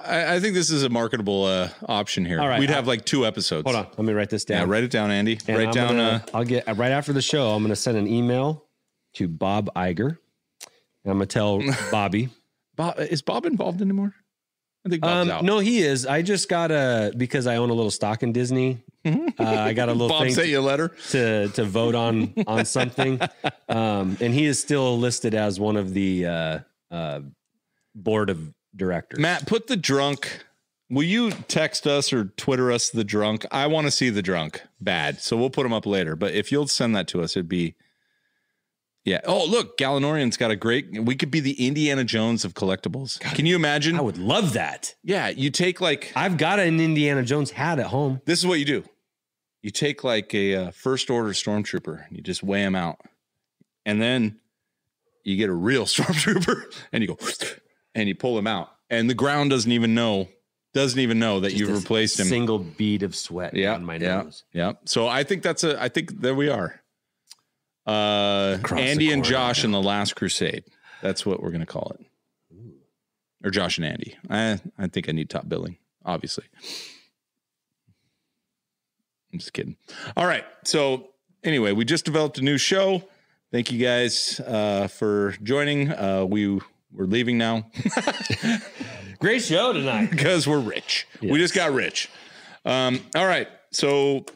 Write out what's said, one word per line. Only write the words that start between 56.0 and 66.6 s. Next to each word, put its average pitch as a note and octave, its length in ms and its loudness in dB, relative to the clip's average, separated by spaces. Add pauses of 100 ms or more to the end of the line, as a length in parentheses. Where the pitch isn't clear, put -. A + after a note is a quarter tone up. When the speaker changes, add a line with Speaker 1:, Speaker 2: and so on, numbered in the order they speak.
Speaker 1:
and A#2 100 2
you F2+ 60 -2
go, E2 80 -6 (760)
and G#2+ 140 0
you F#2 80 0
pull B2 220 0
him G#2 100 -2
out. G2 220 -2 (200)
And A#2 200 2
the B2+ 60 2
ground C#3+ 340 2
doesn't A#2+ 240 2
even A2+ 200 4
know, G#2+ 360 2 (440)
doesn't C3+ 280 2
even A2+ 180 2
know G#2 220 2
that G2 80 0
Speaker 2:
Just G2 100 -2
Speaker 1:
you've G#2 120 0
Speaker 2:
a - 20 0
Speaker 1:
replaced G#2+ 480 0
him. F#2 60 2
Speaker 2:
single A2+ 320 0
bead G2 440 -2
of F2+ 140 -4
sweat F2 360 -8
Speaker 1:
Yeah, G2 200 0
Speaker 2:
on F2 100 -8
my E2+ 140 -8
Speaker 1:
yeah, F#2 240 -2
Speaker 2:
nose. - 320 -14
Speaker 1:
yeah. F2 180 -2 (140)
So A#2+ 240 0
I C3+ 160 0
think F3+ 180 -2
that's E3+ 220 -2
a, C#3+ 180 0
I B2+ 60 0
think D#3+ 320 -6
there B2+ 140 2
we C#3+ 120 0
are. G#2+ 320 -2 (1080)